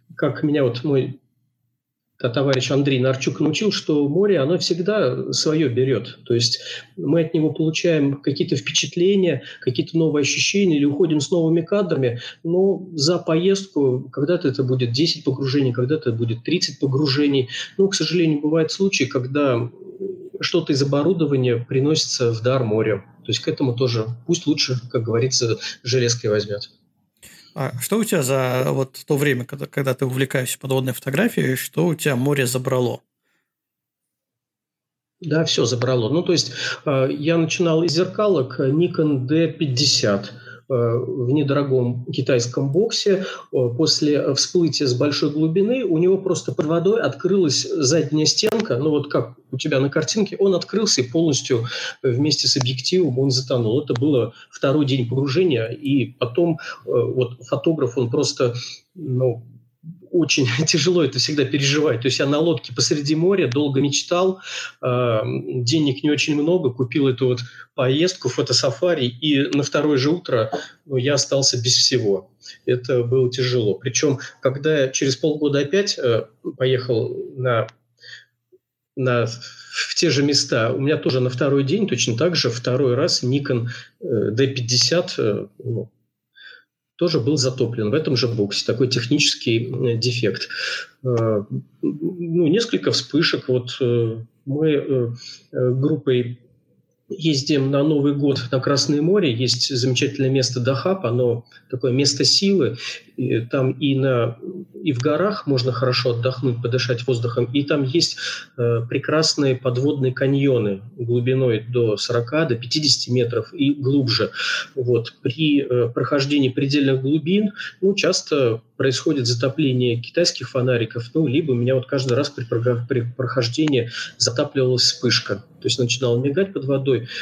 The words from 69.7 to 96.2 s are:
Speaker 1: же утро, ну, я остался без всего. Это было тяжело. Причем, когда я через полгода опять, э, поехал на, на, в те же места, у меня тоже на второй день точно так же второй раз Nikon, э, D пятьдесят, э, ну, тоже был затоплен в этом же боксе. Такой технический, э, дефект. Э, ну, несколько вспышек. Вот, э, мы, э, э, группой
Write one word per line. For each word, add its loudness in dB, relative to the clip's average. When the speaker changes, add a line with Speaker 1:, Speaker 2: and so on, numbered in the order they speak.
Speaker 1:
же 2
утро, 0
ну, -2
я 2
остался 0
без 2
всего. 2
Это 0
было 2
тяжело. 0
Причем, -2
когда 0
я 2
через -2
полгода 0
опять, 0
э, 0
поехал 0
на, 0
на, 0
в -10
те 2
же 2
места, 0
у -4
меня 0
тоже 0
на 2
второй 0
день 0
точно -2
так 2
же 0
второй 0
раз 0
Nikon, 0
э, -2
D 2
пятьдесят, 0
э, -2
ну, -6
тоже 0
был 0
затоплен 0
в -2
этом 0
же 2
боксе. -2
Такой 0
технический, 0
э, 0
дефект. -2
Э, 0
ну, 0
несколько 2
вспышек. 0
Вот, -2
э, 0
мы, 0
э, 0
э, 2
группой 0